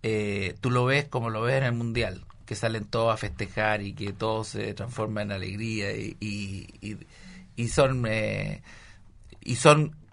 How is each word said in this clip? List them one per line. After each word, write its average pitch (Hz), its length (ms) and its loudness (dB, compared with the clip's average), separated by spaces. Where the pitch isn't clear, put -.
eh, 104 580 0
tú 123 100 0
lo 123 140 4
ves 143 200 4
como 117 240 -2
lo 110 120 -2
ves 127 160 4
en 135 60 2
el 120 100 2
Mundial, 113 520 -2
que - 100 -6
salen 110 300 -2
todos 113 280 2
a 110 40 0
festejar 107 640 0
y 98 120 -6
que 101 200 -4
todo 110 300 0
se 107 300 -4
transforma 110 480 -4
en 101 100 -4
alegría 101 640 -4
y, 107 260 -6
y, 101 480 -6
y, 107 160 -8
y 117 140 -2
son, 131 380 4
eh, 104 540 0
y 123 140 0
son, 151 400 6